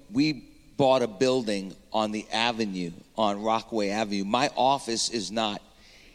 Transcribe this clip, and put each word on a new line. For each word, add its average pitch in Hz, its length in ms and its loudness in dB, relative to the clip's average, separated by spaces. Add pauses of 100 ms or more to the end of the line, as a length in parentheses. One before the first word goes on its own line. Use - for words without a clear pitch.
(100)
we 147 220 2 (440)
bought 131 260 6
a 117 40 2
building 107 680 0 (160)
on 107 180 0
the 107 220 -6
avenue, 110 580 -2 (280)
on 104 240 0
Rockaway 110 480 0
Avenue. 101 340 -2
My 120 320 0
office 127 540 0
is 98 200 -6
not 107 300 -4 (540)